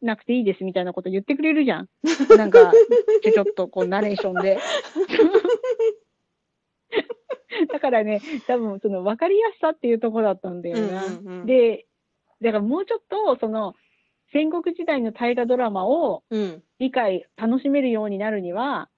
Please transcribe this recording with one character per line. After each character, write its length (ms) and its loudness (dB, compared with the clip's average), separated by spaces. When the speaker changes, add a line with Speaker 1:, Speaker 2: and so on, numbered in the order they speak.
Speaker 1:
な 160 -4
く 60 -20
て 100 -2
い 60 0
い 40 0
で 100 0
す 100 -10
み 100 -4
た 80 -2
い 20 -4
な 80 -6
こ 80 -10
と 80 -8
言 140 -4
っ 20 -10
て 100 -2
く 60 -4
れ 140 0
る 100 2
じ 80 0
ゃ 80 -4
ん。 80 -14
Speaker 2:
<laughs> 340 6
Speaker 1:
な 80 6
ん 60 -2
か、 240 8
ち 80 2
ょ、 20 4
ち 60 6
ょ 60 2
っ 100 -4
と 140 -4
こ 160 -4
う 20 -2
ナ 160 -2
レ 80 -2
ー 60 -4
シ 60 -4
ョ 160 -4
ン 40 -2
で。 220 2
<laughs> 60 -6
だ 80 -6
か 80 0
ら 160 2
ね、 160 -2
多 120 0
分 220 -6
そ 100 -4
の 120 -6
分 140 -2
か 120 -2
り 100 2
や 160 2
す 60 -20
さ 100 0
っ 40 -2
て 140 -4
い 60 2
う 40 0
と 140 -4
こ 80 -2
だ 120 2
っ 60 -6
た 120 -12
ん 100 -10
だ 80 -10
よ 80 -6
な。 300 -4
Speaker 2:
う 40 -6
ん 40 -8
う 80 -14
ん 60 -18
う 40 -12
ん。 20 -8
Speaker 1:
で、 400 2
だ 100 0
か 60 0
ら 40 -4
も 180 -2
う 40 -4
ち 80 -6
ょ 60 -4
っ 100 -20
と 300 -2
そ 100 -4
の、 260 -6
戦 180 0
国 120 -4
時 80 -8
代 180 -2
の 80 -4
大 240 -2
河 100 -2
ド 120 0
ラ 140 0
マ 160 -4
を 440 0
Speaker 2:
う 80 -4
ん。 240 -6
Speaker 1:
理 140 -2
解、 340 -2
楽 240 0
し 80 -4
め 140 2
る 80 0
よ 140 -2
う 40 -6
に 80 -6
な 140 -6
る 100 -4
に 140 -8
は、 420 -6